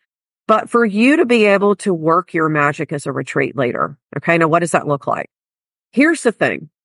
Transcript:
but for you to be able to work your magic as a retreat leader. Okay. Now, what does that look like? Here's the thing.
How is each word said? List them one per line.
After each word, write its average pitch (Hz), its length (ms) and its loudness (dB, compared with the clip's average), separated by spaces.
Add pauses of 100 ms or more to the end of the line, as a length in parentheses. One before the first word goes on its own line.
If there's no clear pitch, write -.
(480)
but 214 220 0
for 233 160 2
you 226 320 2
to 339 80 2
be 233 200 4
able 202 320 4
to 202 160 -2
work 160 400 -2
your 160 160 0
magic 147 440 -2
as 143 120 -6
a 143 60 -6
retreat 135 460 -4
leader. 139 400 -4 (200)
Okay. 170 200 0
Now, 165 100 2
what 165 120 2
does 170 120 -4
that - 160 -2
look 143 200 -4
like? - 220 -6 (640)
Here's 302 320 0
the 233 80 0
thing. 131 380 -4 (160)